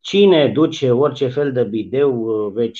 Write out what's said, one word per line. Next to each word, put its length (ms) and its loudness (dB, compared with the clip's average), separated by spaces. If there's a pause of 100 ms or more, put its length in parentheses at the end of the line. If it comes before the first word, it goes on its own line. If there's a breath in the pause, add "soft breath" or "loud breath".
cine 480 4
duce 420 0
orice 380 0
fel 240 -4
de 100 -2
bideu, 580 -2
uh, 340 -4
W 260 -2